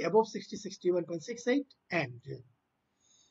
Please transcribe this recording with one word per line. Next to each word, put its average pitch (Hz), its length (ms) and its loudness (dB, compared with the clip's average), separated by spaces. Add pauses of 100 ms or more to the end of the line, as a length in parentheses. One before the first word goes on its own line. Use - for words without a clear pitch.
above 220 180 6
sixty, - 300 -8
sixty - 340 -2
one 175 140 2
point 170 180 -6
six 240 240 -8
eight, 285 300 0 (140)
and 135 420 -4 (960)